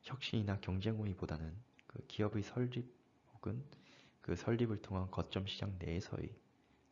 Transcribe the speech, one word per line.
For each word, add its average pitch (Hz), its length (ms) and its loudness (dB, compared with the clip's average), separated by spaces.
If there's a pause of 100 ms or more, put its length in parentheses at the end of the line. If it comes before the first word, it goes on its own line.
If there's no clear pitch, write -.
혁신이나 101 600 0
경쟁 104 380 2
우위보다는 85 560 -2 (300)
그 - 220 -10
기업의 107 360 2
설립 123 480 0 (420)
혹은 120 300 -4 (580)
그 - 140 0
설립을 113 460 2
통한 92 300 -2
거점 95 360 0
시장 98 320 -2
내에서의 85 540 -2 (580)